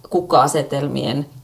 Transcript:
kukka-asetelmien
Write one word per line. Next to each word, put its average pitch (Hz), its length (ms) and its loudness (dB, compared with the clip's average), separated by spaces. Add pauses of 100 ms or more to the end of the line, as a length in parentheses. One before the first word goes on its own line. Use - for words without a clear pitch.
kukka-asetelmien 139 1160 0 (180)